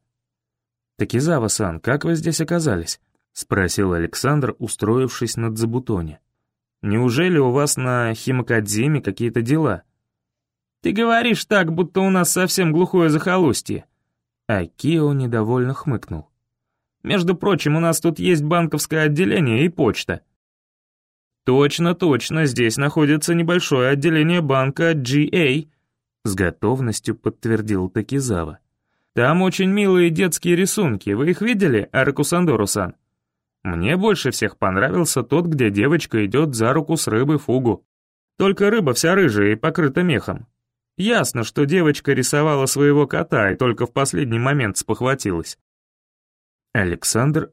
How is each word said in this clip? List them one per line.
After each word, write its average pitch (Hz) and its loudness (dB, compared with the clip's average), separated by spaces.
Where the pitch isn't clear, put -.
«Такизава-сан, 113 -2
как 143 -2
вы 165 0
здесь 160 -4
оказались?» 135 -2
спросил 95 -2
Александр, 127 -2
устроившись 117 -2
на 113 -4
дзабутоне. 113 -4
«Неужели 127 0
у 131 4
вас 143 0
на 123 -2
Химакадзиме 120 -2
какие-то 117 -4
дела?» 123 -2
«Ты 170 -2
говоришь 233 0
так, 180 0
будто 180 -2
у 190 2
нас 185 2
совсем 185 0
глухое 175 2
захолустье». 156 0
Акио 143 0
недовольно 123 0
хмыкнул. 101 -8
«Между 180 0
прочим, 156 0
у 160 0
нас 165 0
тут 165 -2
есть 175 2
банковское 156 0
отделение 151 2
и 185 0
почта». 104 -2
«Точно, 143 2
точно, 156 0
здесь 117 0
находится 151 0
небольшое 170 0
отделение 156 2
банка 139 0
G 143 0
A», 156 0
с 98 -2
готовностью 107 -2
подтвердил 107 -2
Такизава. 107 -4
Там 143 2
очень 185 0
милые 190 4
детские 175 0
рисунки, 170 0
вы 139 0
их 180 -2
видели, 190 2
Аракусандо-сан? 131 0
Мне 90 -2
больше 185 0
всех - -4
понравился 123 0
тот, 170 2
где 135 2
девочка 110 0
идёт 131 0
за 110 2
руку 160 0
с - -4
рыбой 123 2
фугу. 117 0
Только 196 2
рыба 190 2
вся 165 2
рыжая 107 4
и - 2
покрыта 156 0
мехом. 127 -2
Ясно, 185 -2
что 147 -2
девочка 151 2
рисовала 139 0
своего 143 4
кота 113 0
и 92 -2
только 123 0
в - -10
последний 139 -2
момент 127 -2
спохватилась. 110 -4
Александр 104 -2